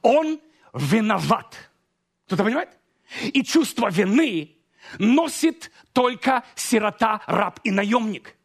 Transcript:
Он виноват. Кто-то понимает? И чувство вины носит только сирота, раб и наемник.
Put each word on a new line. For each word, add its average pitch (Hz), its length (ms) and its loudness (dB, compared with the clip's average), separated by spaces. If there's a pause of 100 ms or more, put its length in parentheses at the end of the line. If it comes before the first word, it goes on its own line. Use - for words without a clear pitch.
Он 311 400 2 (320)
виноват. 175 960 -2 (560)
Кто-то 190 180 -2
понимает? 262 260 -2 (640)
И 269 100 2
чувство 240 460 0
вины 196 640 0 (420)
носит 294 760 0 (220)
только 254 500 0 (120)
сирота, 214 720 0
раб 180 380 -2
и 220 80 -2
наемник. 208 720 -2